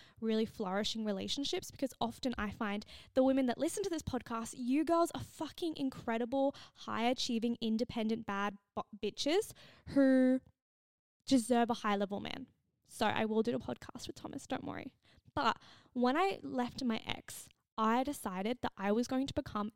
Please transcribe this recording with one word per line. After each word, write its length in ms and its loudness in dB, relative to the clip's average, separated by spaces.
really 240 2
flourishing 600 -2
relationships, 640 -4
because 300 -4
often 380 -2
I 120 -2
find 340 -4
the 100 6
women 220 4
that 120 0
listen 240 -2
to 80 -2
this 120 -2
podcast, 540 -6
"You 280 0
girls 300 2
are 80 -8
fucking 540 -6
incredible, 800 0
high-achieving, 840 0
independent, 680 0
bad 320 -2
bo-, 120 -6
bitches 500 0
who 520 6
deserve 440 4
a 40 0
high-level 460 0
man." 260 -8
So 180 0
I 180 2
will 180 2
do 140 0
a 20 -4
podcast 480 -10
with 100 -12
Thomas, 300 -10
don't 180 -6
worry. 280 -8
But 240 0
when 240 2
I 260 2
left 420 -4
my 220 0
ex, 420 -10
I 260 4
decided 580 -4
that 160 -4
I 140 0
was 140 2
going 200 0
to 80 -8
become 420 -4